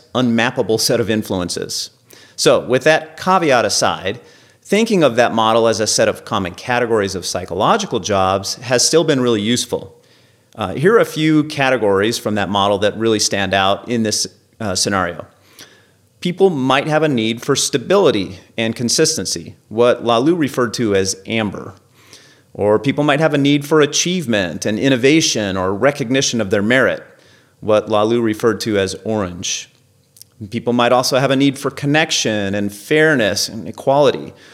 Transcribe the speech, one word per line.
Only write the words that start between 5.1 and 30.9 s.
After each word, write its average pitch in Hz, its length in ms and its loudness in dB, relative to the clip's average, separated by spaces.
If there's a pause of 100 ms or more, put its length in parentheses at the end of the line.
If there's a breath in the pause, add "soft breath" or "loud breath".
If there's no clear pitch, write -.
that 117 180 2
model 113 340 2
as 107 120 0
a 107 80 0
set 113 200 2
of 95 160 -4
common 95 300 -4
categories 113 640 -2
of 85 100 -8
psychological 120 760 -2
jobs 95 560 0
has 123 300 0
still 160 180 2
been 143 180 0
really 117 200 0
useful. 110 580 -4 (560 soft breath)
Uh, 95 200 -6
here 170 180 2
are 233 60 6
a 160 60 4
few 156 400 2
categories 117 760 2
from 104 160 -4
that 95 140 -2
model 101 280 2
that 101 180 0
really 110 240 0
stand 98 360 -2
out 98 340 0
in 117 140 -2
this, 107 240 -4 (320)
uh, 101 160 -4
scenario. 92 500 -2 (960 loud breath)
People 180 280 2
might 135 380 0
have 156 160 2
a 156 60 2
need 117 340 -2
for 139 120 0
stability 120 840 0 (180 loud breath)
and 113 180 -2
consistency, 110 800 -2 (140)
what 117 340 2
Laloux 120 320 2
referred 123 380 -2
to 107 220 -2
as 95 320 -2
amber. 107 480 -4 (760 soft breath)
Or 104 280 2
people 139 240 -2
might 143 160 2
have 156 160 0
a - 20 0
need 143 260 2
for 156 160 2
achievement 123 840 0
and 107 140 -2
innovation 127 760 2
or 95 160 -2
recognition 127 680 0
of 98 80 -4
their 101 140 0
merit, 113 400 2 (560 soft breath)
what 104 300 0
Laloux 110 340 2
referred 107 380 0
to 104 180 0
as 95 240 -2
orange. 98 680 -6 (800)
People 117 240 -4
might 120 200 4